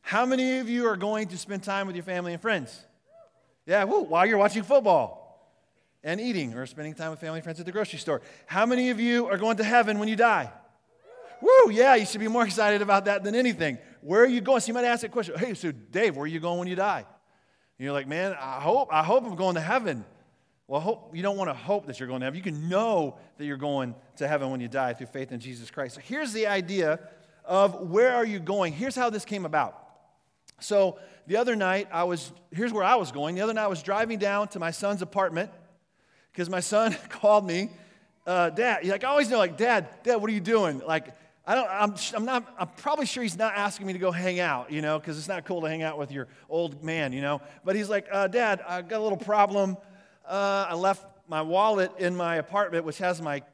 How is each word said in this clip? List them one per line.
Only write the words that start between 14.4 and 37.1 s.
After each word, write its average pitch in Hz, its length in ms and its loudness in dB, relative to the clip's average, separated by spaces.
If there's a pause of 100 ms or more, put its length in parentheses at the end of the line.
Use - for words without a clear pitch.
going? 247 200 4
So - 80 -6
you 226 40 -4
might 240 120 0
ask 240 160 2
that 226 100 -8
question, 170 260 -4
"Hey, 214 160 -2
so 165 180 -6
Dave, 175 440 -2
where 139 80 -6
are 151 40 -4
you 160 120 -6
going 175 200 -4
when 180 80 -6
you 180 80 -4
die?" 190 240 0
And - 880 -18
you're 143 80 -4
like, 139 140 -2
"Man, 175 320 -4
I 131 200 -8
hope, 220 320 2
I 156 120 4
hope 240 220 2
I'm 202 100 -8
going 180 200 0
to 160 60 -2
heaven." 170 440 -2 (600)
Well, 139 120 -2
I 165 40 -6
hope, 202 320 -6
you 170 60 -6
don't 202 160 -2
wanna 175 160 -4
hope 190 340 -4
that 117 120 -12
you're 131 80 -8
going 127 140 -6
to 127 40 -4
heaven. 143 120 -6
You 185 60 -10
can 160 260 -6
know 190 480 0 (200)
that 147 80 -10
you're 143 120 -6
going 135 360 -4 (240)
to 143 100 -4
heaven 139 240 0
when 127 100 -4
you 120 60 -6
die 127 260 -2
through 123 140 -12
faith 131 240 -10
in 120 80 -10
Jesus 120 300 -14
Christ. 135 260 -8
So - 60 -20
here's 277 300 -8
the 220 160 0
idea 180 520 0 (440)
of 185 460 2
where 240 260 4
are 233 100 2
you 208 140 -4
going? 175 340 -2
Here's 233 220 -6
how 247 140 0
this 214 160 -6
came 196 200 -6
about. 151 320 0 (840)
So 196 360 2 (300)
the 190 100 0
other 240 180 2
night, 196 360 0
I 170 140 0
was, 175 260 -4 (200)
here's 226 200 -4
where 208 140 0
I 226 100 6
was 170 160 0
going. 147 240 -4
The 185 60 -4
other 220 120 0
night, 214 120 -2
I - 20 0
was 165 160 -4
driving 214 340 -2
down 202 320 0
to 190 100 -12
my 165 120 -4
son's 202 300 -4
apartment 185 500 -2 (840)
'cause 175 160 -4
my 185 100 -2
son 208 440 2
<laughs> - 60 -20
called 208 360 6